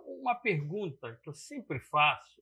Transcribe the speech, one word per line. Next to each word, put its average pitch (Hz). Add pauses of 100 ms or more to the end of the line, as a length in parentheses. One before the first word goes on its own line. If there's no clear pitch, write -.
uma 262
pergunta 165
que -
eu 143
sempre 202
faço -